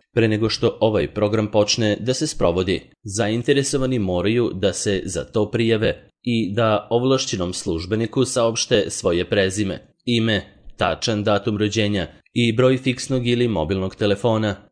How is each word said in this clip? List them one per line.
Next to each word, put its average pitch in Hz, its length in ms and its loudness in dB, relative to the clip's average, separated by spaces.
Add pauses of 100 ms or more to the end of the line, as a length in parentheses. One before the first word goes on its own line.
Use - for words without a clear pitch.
(140)
Pre 113 140 4
nego 110 220 2
što - 300 0
ovaj 104 340 2
program 104 380 0
počne 104 480 2
da 120 140 -2
se 156 140 -2
sprovodi, 90 540 0 (220)
zainteresovani 123 960 0
moraju 98 540 0
da 92 200 0
se 98 320 -2
za 92 180 -6
to 107 280 -2
prijave 113 600 0 (100)
i 113 320 -2
da 110 380 2
ovlašćenom 120 600 0
službeniku 107 720 -2
saopšte 117 600 0
svoje 90 420 -2
prezime, 95 640 -2 (120)
ime, 113 360 2 (360)
tačan 104 460 -2
datum 104 340 0
rođenja 104 500 0 (260)
i 117 220 2
broj 127 220 4
fiksnog 127 500 -2
ili 120 200 2
mobilnog 95 480 -2
telefona 107 600 0 (160)